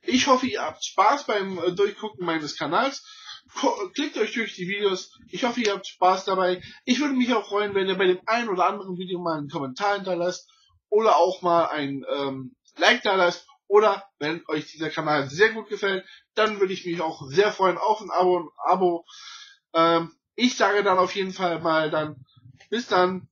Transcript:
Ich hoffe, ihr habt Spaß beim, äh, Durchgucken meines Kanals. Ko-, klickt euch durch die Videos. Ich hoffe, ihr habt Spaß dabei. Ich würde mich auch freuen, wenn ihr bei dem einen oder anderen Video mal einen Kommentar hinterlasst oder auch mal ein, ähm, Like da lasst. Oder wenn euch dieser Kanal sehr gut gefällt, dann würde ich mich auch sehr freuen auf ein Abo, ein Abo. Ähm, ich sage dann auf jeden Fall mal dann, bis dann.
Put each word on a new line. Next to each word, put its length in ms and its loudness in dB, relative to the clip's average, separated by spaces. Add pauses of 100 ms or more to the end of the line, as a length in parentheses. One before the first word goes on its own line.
Ich 260 0
hoffe, 200 4
ihr 140 -4
habt 220 -8
Spaß 420 2
beim, 320 -2
äh, 140 0
Durchgucken 540 -2
meines 320 -4
Kanals. 480 -2 (480)
Ko-, 400 -2
klickt 240 -6
euch 160 -2
durch 220 -6
die 120 -8
Videos. 440 -2 (180)
Ich 140 -6
hoffe, 180 -2
ihr 120 0
habt 140 -8
Spaß 380 2
dabei. 360 0 (240)
Ich 140 0
würde 140 0
mich 200 0
auch 140 -2
freuen, 260 -2
wenn 140 0
ihr 100 -2
bei 100 4
dem 180 4
einen 240 0
oder 180 2
anderen 300 -4
Video 240 -6
mal 160 -2
einen 120 -8
Kommentar 460 -2
hinterlasst 540 -4 (400)
oder 280 4
auch 240 2
mal 260 4
ein, 360 -6 (100)
ähm, 420 -6 (220)
Like 260 2
da 120 2
lasst. 300 0 (220)
Oder 380 4 (140)
wenn 280 -4
euch 240 -6
dieser 180 -6
Kanal 400 -2
sehr 220 4
gut 160 -10
gefällt, 380 -4 (300)
dann 240 0
würde 140 2
ich 120 -10
mich 160 -4
auch 260 -6
sehr 240 2
freuen 260 0
auf 240 0
ein 100 -10
Abo, 280 2
ein 180 -10
Abo. 480 2 (680)
Ähm, 380 2 (240)
ich 200 2
sage 280 2
dann 140 4
auf 180 0
jeden 180 -4
Fall 260 -2
mal 300 0
dann, 360 -4 (440)
bis 180 -4
dann. 440 2